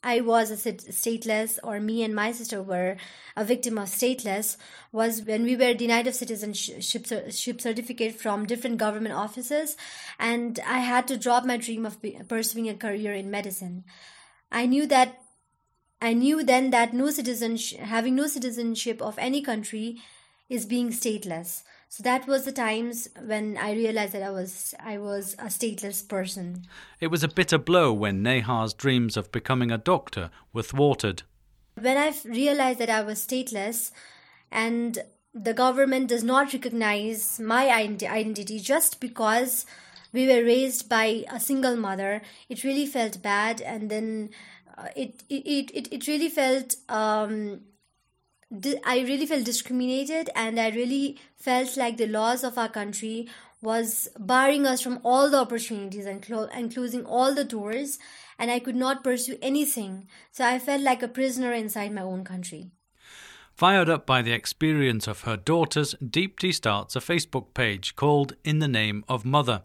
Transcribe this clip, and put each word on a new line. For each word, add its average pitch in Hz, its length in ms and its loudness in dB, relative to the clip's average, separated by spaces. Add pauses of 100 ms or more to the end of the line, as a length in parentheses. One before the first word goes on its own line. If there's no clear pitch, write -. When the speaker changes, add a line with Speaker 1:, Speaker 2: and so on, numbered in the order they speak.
Speaker 1:
I 240 200 2
was 226 280 4
a 214 60 -6
cit-, 208 340 -6
stateless, 226 720 -2
or 208 160 -6
me 220 240 -2
and 214 120 -2
my 208 180 0
sister 226 300 -8
were 185 340 -2 (400)
a 214 80 -2
victim 247 320 0
of 202 120 -4
stateless, 214 680 -2 (340)
was 220 320 0
when 220 220 0
we 247 100 2
were 247 200 4
denied 240 320 2
of 247 80 -2
citizenship 214 920 -6
cer-, 214 240 -6
ship 240 300 -6
certificate 233 540 -4
from 214 320 -4
different 233 320 -2
government 214 360 -2
offices, 254 600 -4 (420)
and 233 480 -2
I 254 120 0
had 247 300 2
to 262 100 -2
drop 247 260 4
my 247 140 0
dream 226 260 -6
of 214 160 -8
be-, - 260 -10
pursuing 226 440 -2
a 202 40 -6
career 208 380 -4
in 196 180 -6
medicine. 190 540 -6 (680)
I 240 160 0
knew 277 220 4
that, 254 300 6 (840)
I 233 120 2
knew 285 300 4
then 262 280 6
that 233 220 4
no 254 140 2
citizensh-, 226 720 -2
having 226 360 0
no 285 120 2
citizenship 233 760 -4
of 214 180 -6
any 269 220 0
country 226 640 -6 (460)
is 233 180 -4
being 240 240 0
stateless. 190 720 -4 (260)
So - 160 -16
that 254 220 2
was 269 180 0
the 269 80 -6
times 233 560 -4 (140)
when 214 360 -4
I 208 140 -2
realized 220 420 0
that 196 80 -4
I 196 80 -4
was, 185 520 -6
I 220 140 -8
was 202 420 -6
a 233 80 -10
stateless 202 600 -4
person. 185 600 -6 (340)
Speaker 2:
It 165 80 0
was 160 140 2
a 160 60 2
bitter 170 300 4
blow 160 340 6
when 101 300 2
Neha's 113 500 2
dreams 123 440 2
of 104 140 -4
becoming 123 400 0
a 113 80 0
doctor 110 520 0 (240)
were 113 80 -2
thwarted. 135 600 2 (560)
Speaker 1:
When 254 200 2
I 294 160 2 (100)
realized 254 540 2
that 233 100 0
I 220 140 2
was 214 240 -4
stateless 233 640 -4 (600)
and 233 480 0 (360)
the 226 180 -2
government 254 560 4
does 233 160 2
not 254 280 4
recognize 220 840 -2
my 233 280 2
ident-, 214 440 2
identity 214 480 -4
just 262 400 2
because 240 680 0 (480)
we 254 120 4
were 247 180 8
raised 254 440 4
by 226 420 4
a 240 100 -6
single 262 360 2
mother, 196 460 -2 (260)
it - 160 -8
really 277 220 0
felt 220 360 -4
bad. 214 380 0
And 214 300 -6
then, 220 400 -4 (480)
uh, - 180 -12
it, - 320 -8
it, 269 180 -6
it, 277 280 0
it, - 180 -6
it 247 140 -8
really 302 240 0
felt, 262 460 2 (120)
um, 214 720 0 (960)
di-, 277 260 -2
I 254 160 2
really 269 260 0
felt 294 180 0
discriminated, 254 880 -2
and 226 260 0
I 220 100 2
really 262 480 -2 (180)
felt 254 400 0
like 233 200 -2
the 226 100 0
laws 226 380 0
of 247 140 -4
our 220 100 0
country 220 600 -6 (320)
was 226 480 -2 (100)
barring 269 480 6
us 254 140 2
from 247 240 -4
all 269 260 6
the 277 80 6
opportunities 208 680 -4
and 196 160 -8
clo-, 220 300 -6
and 233 200 -6
closing 247 320 -4
all 262 300 2
the 285 100 0
doors, 233 540 -6 (400)
and 233 120 0
I 247 80 0
could 240 180 -4
not 262 280 0
pursue 254 360 0
anything. 240 680 -2 (220)
So - 140 -2
I 247 140 2
felt 277 240 0
like 254 200 4
a 240 60 -4
prisoner 254 440 -2
inside 214 400 -4
my 202 100 -6
own 185 220 -6
country. 180 460 -10 (840)
Speaker 2:
Fired 180 340 6
up 160 180 2
by 127 160 4
the 117 100 2
experience 135 760 2
of 104 140 -6
her 110 160 -2
daughters, 151 640 2
Deepti 180 500 -2
starts 104 440 0
a 127 40 -2
Facebook - 540 -2
page 104 400 -2
called 143 480 2
In 151 160 0
the 156 80 4
Name 107 420 2
of 120 160 -2
Mother. 123 400 2